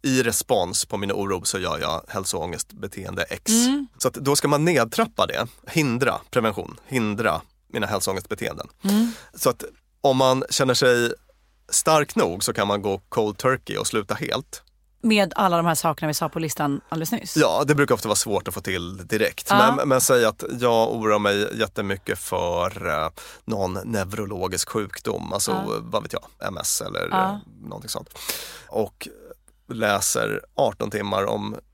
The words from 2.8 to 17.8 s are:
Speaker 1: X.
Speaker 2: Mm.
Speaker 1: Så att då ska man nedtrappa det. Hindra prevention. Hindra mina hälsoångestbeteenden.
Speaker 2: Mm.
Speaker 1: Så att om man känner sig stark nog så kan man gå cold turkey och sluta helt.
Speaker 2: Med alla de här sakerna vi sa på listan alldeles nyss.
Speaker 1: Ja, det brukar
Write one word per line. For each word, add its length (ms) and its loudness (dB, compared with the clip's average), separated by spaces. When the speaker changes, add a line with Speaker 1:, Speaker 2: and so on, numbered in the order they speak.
Speaker 1:
X. 300 -4
Speaker 2:
Mm. 340 2
Speaker 1:
Så 100 0
att 60 -2
då 220 2
ska 120 0
man 160 4
nedtrappa 640 2
det. 200 -2
Hindra 540 0
prevention. 460 -2
Hindra 540 0
mina 140 -2
hälsoångestbeteenden. 800 -4
Speaker 2:
Mm. 280 4
Speaker 1:
Så 160 2
att 140 -6
om 160 4
man 340 6
känner 240 2
sig 380 4
stark 460 2
nog 280 0
så 80 -2
kan 160 2
man 140 0
gå 160 0
cold 300 0
turkey 380 0
och 100 -2
sluta 280 -2
helt. 480 -6
Speaker 2:
Med 340 4
alla 200 4
de 100 2
här 80 4
sakerna 340 -2
vi 60 -2
sa 140 -2
på 100 -6
listan 500 -2
alldeles 240 -4
nyss. 240 -4
Speaker 1:
Ja, 300 4
det 80 4
brukar 200 4